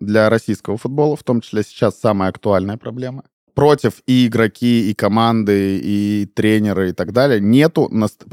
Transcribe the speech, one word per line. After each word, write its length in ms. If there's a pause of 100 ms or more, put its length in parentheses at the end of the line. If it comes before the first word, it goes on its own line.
для 280
российского 480
футбола, 400
в 60
том 180
числе 220
сейчас 380
самая 300
актуальная 460
проблема. 460 (320)
Против 400 (120)
и 200
игроки, 640
и 40
команды, 880
и 500
тренеры, 580
и 20
так 200
далее. 280
Нету... 500
На 180
ст-, 240